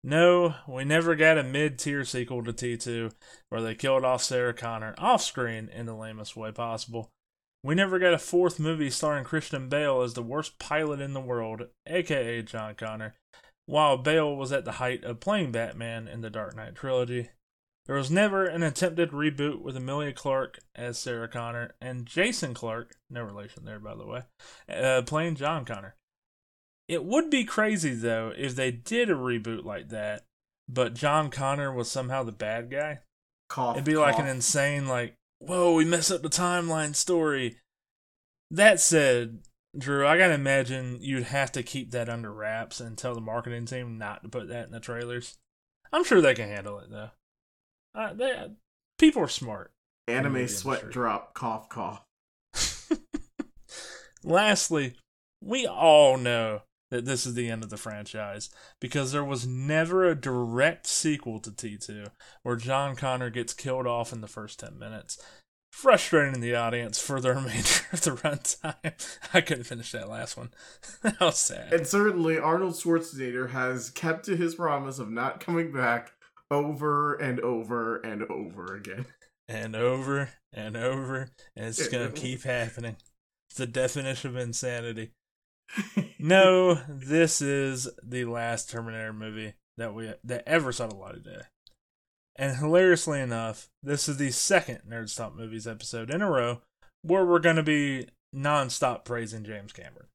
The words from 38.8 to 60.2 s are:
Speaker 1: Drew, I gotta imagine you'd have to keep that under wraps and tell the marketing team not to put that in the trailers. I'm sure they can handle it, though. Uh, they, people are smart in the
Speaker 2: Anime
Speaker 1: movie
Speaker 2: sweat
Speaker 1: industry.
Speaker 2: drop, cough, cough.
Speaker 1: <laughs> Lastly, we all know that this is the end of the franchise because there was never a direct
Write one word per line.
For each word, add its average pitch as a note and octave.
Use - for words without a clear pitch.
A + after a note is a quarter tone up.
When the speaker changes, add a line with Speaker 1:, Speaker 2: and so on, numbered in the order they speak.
Speaker 1:
Drew, C#3
I D#3+
gotta F3+
imagine C3
you'd C3
have C3
to C3+
keep A#2
that A#2
under A2+
wraps A2
and A2+
tell B2+
the A#2
marketing A#2
team A#2+
not G#2
to A2
put A#2
that A#2+
in A#2+
the A#2
trailers. A#2+
I'm E4+
sure A3
they C#3
can A2
handle G2+
it, F#2+
though. G#2+
Uh, A3
they, B3
people D4+
are D3
smart G#2+
in A#2
the C3
Speaker 2:
Anime C#3
Speaker 1:
movie B2+
Speaker 2:
sweat C3
Speaker 1:
industry. A2+
Speaker 2:
drop, A2+
cough, A2
cough. G2
Speaker 1:
<laughs> -
Lastly, E3
we A#3
all D3
know A#2
that B2
this C3+
is B2
the A#2+
end A2+
of G#2
the G#2+
franchise G#2
because C3
there C#3+
was C3
never D#3+
a E3
direct B2+